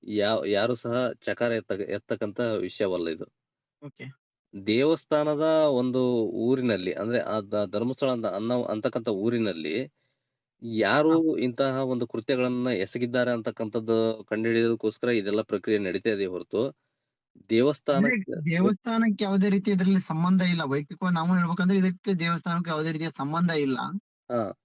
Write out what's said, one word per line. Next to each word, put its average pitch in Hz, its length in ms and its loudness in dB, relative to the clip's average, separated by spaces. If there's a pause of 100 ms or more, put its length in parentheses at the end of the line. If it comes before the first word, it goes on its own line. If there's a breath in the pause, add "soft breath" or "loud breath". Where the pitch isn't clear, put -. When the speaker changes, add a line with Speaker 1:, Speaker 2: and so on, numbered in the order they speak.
Speaker 1:
ಯಾವ, 104 400 0
ಯಾರು 104 300 2
ಸಹ 120 380 -2 (100)
ಚಕಾರ 117 300 -2
ಎತ್ತ-, 104 300 -4
ಎತ್ತಕ್ಕಂತ 101 580 -6
ವಿಷಯವಲ್ಲ 95 680 -2
ಇದು. 80 160 -8 (640)
Speaker 2:
ಓಕೆ. 135 340 -16 (460)
Speaker 1:
ದೇವಸ್ಥಾನದ 151 760 0 (240)
ಒಂದು 127 600 2
ಊರಿನಲ್ಲಿ, 107 680 0
ಅಂದ್ರೆ 113 260 -2
ಆ 107 220 -2
ದ-, 101 320 -2
ಧರ್ಮಸ್ಥಳ 123 380 0
ಅಂತ 117 160 -2
ಅನ್ನೋ, 113 360 -2
ಅಂತಕ್ಕಂಥ 113 460 -2
ಊರಿನಲ್ಲಿ 104 840 -2 (720)
ಯಾರು 143 720 2
Speaker 2:
ಹಾ. - 60 -2
Speaker 1:
ಇಂತಹ 131 440 0
ಒಂದು 123 220 -2
ಕೃತ್ಯಗಳನ್ನ 123 600 -2
ಎಸಗಿದ್ದಾರೆ 120 640 -2
ಅಂತಕ್ಕಂಥದ್ದು 113 960 -2
ಕಂಡುಹಿಡಿಯೋದಕ್ಕೋಸ್ಕರ 113 800 0
ಇದೆಲ್ಲ 107 340 0
ಪ್ರಕ್ರಿಯೆ 107 360 0
ನಡೀತಾ 98 320 -2
ಇದೆ 98 160 0
ಹೊರತು 90 400 -2
Speaker 2:
ಅಂದ್ರೆ - 840 -14
Speaker 1:
ದೇವಸ್ಥಾನಕ್ಕೆ 170 1000 2
Speaker 2:
ದೇವಸ್ಥಾನಕ್ಕೆ 208 720 2
ಯಾವುದೇ 196 240 2
ರೀತಿ 196 220 2
ಇದ್ರಲ್ಲಿ 190 300 4
ಸಂಬಂಧ 175 420 2
ಇಲ್ಲ. 175 200 0
ವೈಯಕ್ತಿಕವಾಗಿ 147 520 -2
ನಾವು 170 220 2
ಹೇಳ್ಬೇಕಂದ್ರೆ 180 420 2
ಇದಕ್ಕೆ 185 340 0
ದೇವಸ್ಥಾನಕ್ಕೆ 170 580 -2
ಯಾವುದೇ 156 220 -2
ರೀತಿಯ 156 180 -4
ಸಂಬಂಧ 156 400 0
ಇಲ್ಲ. 143 280 0 (540)
Speaker 1:
ಹಾ. 113 200 -2 (120)